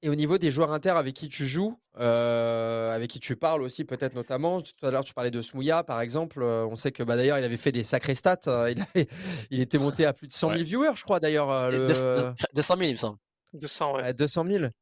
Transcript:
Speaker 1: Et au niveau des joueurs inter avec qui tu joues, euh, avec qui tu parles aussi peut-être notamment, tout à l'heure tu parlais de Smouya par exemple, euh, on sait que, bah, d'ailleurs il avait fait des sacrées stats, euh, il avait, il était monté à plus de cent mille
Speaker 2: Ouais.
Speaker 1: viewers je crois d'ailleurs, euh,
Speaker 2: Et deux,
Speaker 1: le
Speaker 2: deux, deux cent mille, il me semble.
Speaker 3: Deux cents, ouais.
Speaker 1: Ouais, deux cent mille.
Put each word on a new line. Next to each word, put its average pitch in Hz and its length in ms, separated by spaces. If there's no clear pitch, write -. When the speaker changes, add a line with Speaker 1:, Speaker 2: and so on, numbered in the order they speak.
Speaker 1:
Et 151 60
au 147 60
niveau 151 220
des 170 140
joueurs 151 200
inter 156 200
avec 135 240
qui 156 120
tu 139 200
joues, 190 320
euh, 117 960
avec 117 160
qui - 100
tu 120 160
parles 156 280
aussi 131 200
peut-être 127 300
notamment, 147 480
tout - 240
à 135 60
l'heure 135 120
tu - 100
parlais 123 180
de 117 100
Smouya 151 420
par 120 180
exemple, 139 420
euh, 113 240
on 113 80
sait 131 160
que, - 100
bah, 117 140
d'ailleurs 135 240
il 131 40
avait 120 140
fait 143 140
des 117 120
sacrées 135 300
stats, 185 320
euh, 120 260
il 190 100
avait, 180 260
il 131 100
était 131 200
monté 143 260
à 139 80
plus 143 140
de 131 60
cent 160 160
mille 160 100
Speaker 2:
Ouais. 170 60
Speaker 1:
viewers 247 300
je - 80
crois 185 160
d'ailleurs, 151 300
euh, 127 220
Speaker 2:
Et 127 60
deux, 131 100
Speaker 1:
le 127 340
Speaker 2:
deux, 127 120
deux 147 80
cent 180 160
mille, 180 120
il 127 40
me 113 40
semble. 107 200
Speaker 3:
Deux 147 140
cents, 143 280
ouais. 131 80
Speaker 1:
Ouais, 127 100
deux 143 140
cent 165 160
mille. 175 280